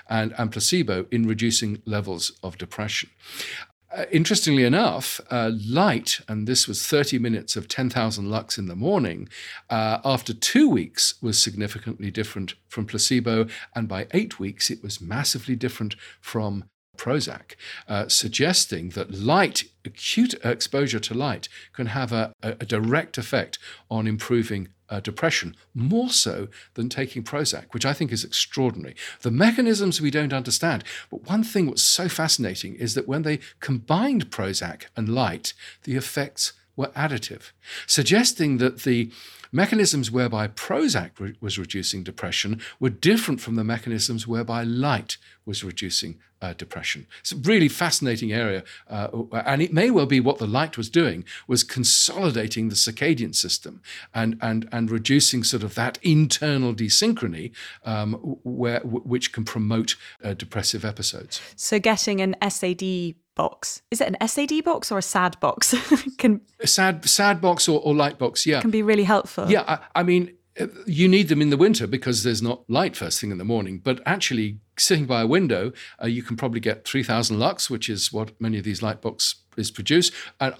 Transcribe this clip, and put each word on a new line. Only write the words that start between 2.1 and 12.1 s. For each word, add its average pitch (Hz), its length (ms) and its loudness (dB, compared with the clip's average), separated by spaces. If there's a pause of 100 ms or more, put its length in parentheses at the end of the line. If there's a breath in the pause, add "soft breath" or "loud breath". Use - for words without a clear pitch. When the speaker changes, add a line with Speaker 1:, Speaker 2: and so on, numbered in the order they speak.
Speaker 1:
of 90 140 -10
depression. - 540 -6 (840 loud breath)
Uh, - 200 -6
interestingly 156 520 4
enough, 135 560 2 (100)
uh, 117 200 0 (180)
light, 147 600 2
and 107 180 -4
this 127 220 2
was - 180 -6
thirty 143 320 2
minutes 117 380 -2
of 95 100 -6
ten 127 240 -2
thousand 107 400 -2
lux - 260 -4
in 98 120 -6
the 87 80 -8 (120)
morning, 98 400 -2 (400 loud breath)
uh, 110 360 0
after 131 280 0
two 262 360 4
weeks - 520 0
was 110 220 -2
significantly 104 680 -4